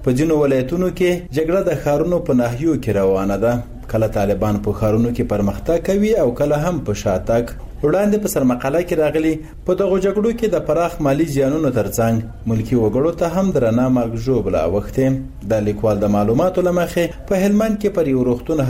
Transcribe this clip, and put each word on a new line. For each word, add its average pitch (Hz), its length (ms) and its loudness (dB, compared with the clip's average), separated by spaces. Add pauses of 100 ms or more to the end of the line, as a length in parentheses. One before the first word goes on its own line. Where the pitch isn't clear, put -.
په 127 140 2
ځینو 156 240 2
ولایتونو 139 560 0
کې 180 120 2 (260)
جګړه 160 240 2 (100)
د 147 140 -2
ښارونو 160 420 2
په 127 160 4
ناحیو 127 400 0
کې 110 80 -2 (100)
روانه 95 460 2
ده. 120 80 2 (400)
کله 110 140 2 (100)
طالبان 101 480 0
په 104 120 0
ښارونو 113 360 2
کې - 180 -2
پرمختګ 104 540 0
کوي 202 260 2 (100)
او 127 60 2 (140)
کله 147 140 2 (100)
هم 175 200 -2
په 104 180 -4
شاتګ. 113 520 0 (260)
وړاندې 202 400 2
په 185 120 -2
سرمقاله 131 480 0
کې 175 180 -2
راغلي، 160 320 2 (340)
په 180 140 2
دغو 190 240 2
جګړو 202 340 2
کې 220 160 -2
د 156 140 0
پراخ 170 260 0 (120)
مالي 147 280 2
زیانونو 139 420 2
ترڅنګ 113 760 -2
ملکي 107 240 0
وګړو 123 440 2
ته 170 140 2
هم 190 220 0
درنه 120 280 2 (140)
مرګ 113 160 -2 (100)
ژوبله 95 380 0
اوښتې. 104 440 0 (440)
د 107 160 2
لیکوال 104 340 0
د 104 140 2
معلوماتو 156 520 2
له 175 120 2
مخې، 170 260 0 (240)
په 202 140 0
هلمند 208 400 2
کې 202 160 0
پر 160 160 2
یو 123 160 2
روغتون 135 400 -2